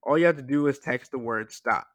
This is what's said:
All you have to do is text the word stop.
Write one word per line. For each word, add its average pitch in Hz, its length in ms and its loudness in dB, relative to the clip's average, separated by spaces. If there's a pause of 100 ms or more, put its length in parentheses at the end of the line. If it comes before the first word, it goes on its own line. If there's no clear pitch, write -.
All 143 160 2
you 170 80 4
have 170 100 4
to 139 60 -12
do 143 260 0
is 139 100 0
text 127 320 -6
the 135 80 -6
word 113 320 -4
stop. - 440 -2